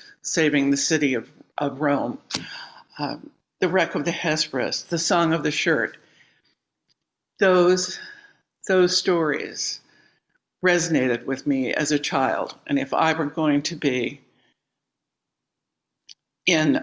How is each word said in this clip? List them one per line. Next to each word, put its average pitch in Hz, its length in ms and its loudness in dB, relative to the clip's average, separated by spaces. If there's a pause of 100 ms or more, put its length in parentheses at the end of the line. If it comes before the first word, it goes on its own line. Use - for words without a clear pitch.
(220)
saving 143 480 2
the 139 60 2
city 143 380 0
of, 117 160 -6 (280)
of 139 220 -4
Rome. 131 380 0 (800)
Um, 135 320 -8 (300)
the 185 80 2
wreck 165 260 0
of 143 120 -4
the 170 40 0
Hesperus, 151 720 -4
the 170 140 -4
song 165 360 2
of 160 80 -2
the 147 80 -2
shirt. 143 480 0 (1400)
Those, 185 580 4 (720)
those 180 280 4
stories - 840 -2 (840)
resonated 151 600 0
with 135 200 -6
me 135 280 0
as 151 180 -2
a 147 60 2
child. 131 560 -2 (120)
And 143 120 0
if 135 160 -2
I 160 180 4
were 156 140 -2
going 147 380 0
to 160 120 -6
be 127 460 -4 (2250)
in 156 360 2